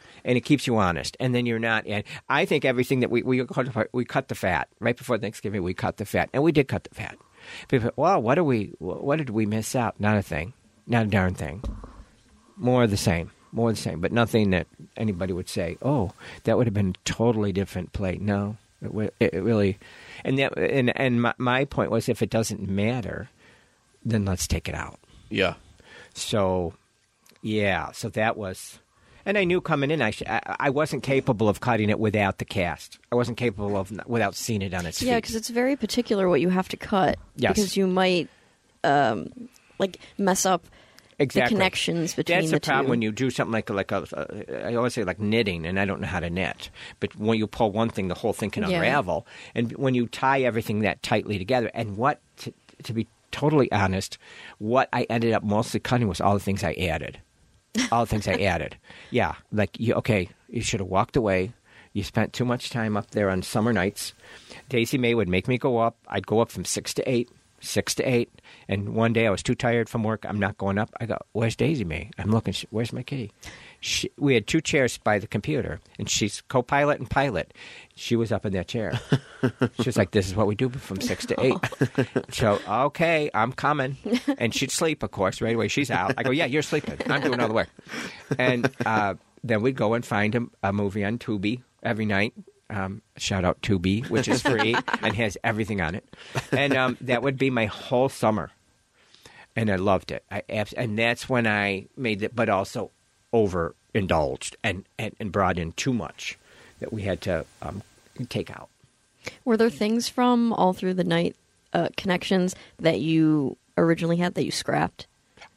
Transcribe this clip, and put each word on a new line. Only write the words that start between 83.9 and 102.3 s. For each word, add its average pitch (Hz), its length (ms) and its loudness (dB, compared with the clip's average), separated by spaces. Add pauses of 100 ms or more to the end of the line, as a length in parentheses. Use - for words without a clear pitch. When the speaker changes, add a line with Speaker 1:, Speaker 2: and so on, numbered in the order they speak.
Speaker 1:
And 113 140 0
she'd - 200 -2
sleep, 160 320 0
of 101 80 -8
course, 92 280 0
right 113 140 0
away. 113 140 0
She's 139 240 -2
out. 92 260 0
I 117 60 -4
go, 127 80 0
"Yeah, 156 140 0
you're 143 160 0
sleeping. - 340 -4 (120)
I'm 131 140 0
doing 127 160 -2
all 120 80 2
the 110 80 -2
work." 101 140 2 (720)
And, 127 280 2 (160)
uh, 107 300 2 (300)
then 110 180 2
we'd 135 140 2
go 113 180 2
and 120 100 -2
find 107 300 0
a, 120 120 0 (180)
a 98 80 2
movie 101 320 -2
on 113 140 -2
Tubi 107 440 -2 (220)
every 110 220 -2
night. 104 280 0 (360)
Um, 98 320 -6 (160)
shout 92 260 0
out - 160 2
Tubi, 98 480 2
which 117 200 0
is - 120 2
free 113 340 2 (140)
Speaker 2:
<laughs> - 140 -4
Speaker 1:
and 107 120 0
has 107 300 -2
everything 107 380 0
on 82 120 -2
it. - 140 -12 (440)
And, 139 220 2
um, 127 280 2
that 123 200 0
would 135 140 0
be 135 140 2
my 117 160 2
whole 127 420 0
summer. 107 420 0 (1040)
And 113 160 0
I 95 60 2
loved 95 340 2
it. - 200 -8
I 101 180 -8
abs-, 107 240 -4
and 110 260 -4
that's 117 300 0
when 120 180 2
I 101 380 0 (140)
made 110 240 -2
it, 110 120 -4